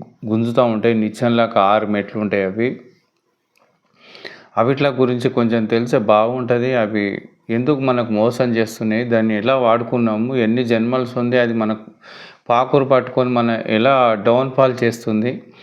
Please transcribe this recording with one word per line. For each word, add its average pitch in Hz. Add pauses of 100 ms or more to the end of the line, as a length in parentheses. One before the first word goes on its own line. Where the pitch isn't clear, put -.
(260)
గుంజుతూ 117
ఉంటాయి, 113
నిచ్చెనలాగా 113
ఆరు 104
మెట్లు 104
ఉంటాయి 101
అవి. 110 (1800)
అవిట్ల 139
గురించి 123
కొంచెం 117
తెలిసే 120
బాగుంటది. 120
అవి 104 (200)
ఎందుకు 127
మనకు 123
మోసం 117
చేస్తున్నాయి, 113
దాన్ని 110
ఎలా 120
వాడుకున్నాము, 117
ఎన్ని 117
జన్మలు 120
ఉంది, 120
అది 117
మనకు 110 (580)
పాకురు 127
పట్టుకొని 127
మన 117
ఎలా 120
డౌన్ఫాల్ 127 (100)
చేస్తుంది, 117 (200)